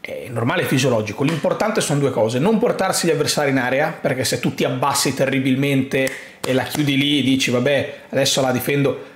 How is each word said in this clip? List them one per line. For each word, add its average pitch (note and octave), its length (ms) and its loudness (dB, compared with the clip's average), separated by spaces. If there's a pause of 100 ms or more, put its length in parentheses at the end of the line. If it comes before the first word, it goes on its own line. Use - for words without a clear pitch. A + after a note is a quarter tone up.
È - 280 -12
normale B2+ 340 -2
e - 20 -2
fisiologico. A#2+ 580 0
L'importante F#3 560 0
sono C#3+ 200 0
due C#3 100 2
cose: A2+ 300 0
non G#3 180 2
portarsi F#3+ 480 0
gli E3 60 4
avversari D3 400 0
in C3+ 80 2
area, C3+ 400 0
perché C3 240 -2
se A#2+ 160 -2
tu - 160 -2
ti D#3+ 80 -2
abbassi C3+ 500 0
terribilmente C3+ 960 0 (360)
e C3 80 0
la B2+ 100 2
chiudi C#3+ 340 0
lì C#3+ 220 2
e - 20 2
dici: B2+ 300 2
"Vabbè, B2+ 420 0 (160)
adesso - 320 0
la B2+ 100 2
difendo", C3+ 640 -2